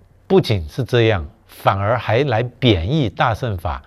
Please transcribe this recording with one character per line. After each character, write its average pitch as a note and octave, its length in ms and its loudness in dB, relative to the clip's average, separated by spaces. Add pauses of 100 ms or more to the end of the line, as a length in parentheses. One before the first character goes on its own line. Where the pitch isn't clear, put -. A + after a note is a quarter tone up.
(260)
不 F#3+ 120 4
仅 F#2 300 0
是 B2 160 -6
这 A#2 220 2
样， F#2+ 200 0 (200)
反 - 320 -2
而 G#2 200 0
还 A2+ 260 0
来 A#2+ 180 0
贬 A2+ 500 0
义 D3+ 160 0
大 A#2+ 260 -2
乘 A2 220 -6
法 D2+ 300 -8